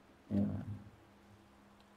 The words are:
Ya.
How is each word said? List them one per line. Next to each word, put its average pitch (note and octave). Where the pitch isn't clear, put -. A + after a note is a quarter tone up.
Ya. G2+